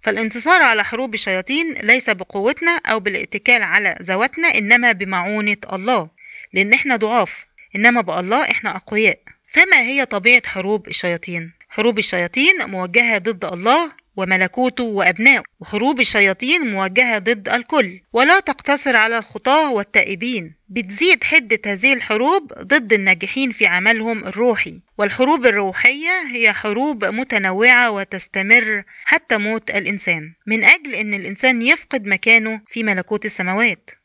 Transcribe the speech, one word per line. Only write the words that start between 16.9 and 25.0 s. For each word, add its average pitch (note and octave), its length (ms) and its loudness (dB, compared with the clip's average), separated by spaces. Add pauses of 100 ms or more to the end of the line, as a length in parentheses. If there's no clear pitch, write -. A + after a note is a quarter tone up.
ضد G3+ 300 -2
الكل، A#3 520 -2 (120)
ولا D4+ 280 4
تقتصر C#4 560 -2
على A3+ 220 2
الخطاة C4+ 540 0
والتائبين، G3+ 840 -2 (140)
بتزيد G#3+ 560 0
حدة A#3 420 2
هذه G#3 260 0
الحروب C4+ 600 0
ضد A3+ 400 0
الناجحين G3+ 600 0
في G#3 140 0
عملهم A3 580 0
الروحي. G3+ 560 -2 (180)
والحروب B3+ 480 2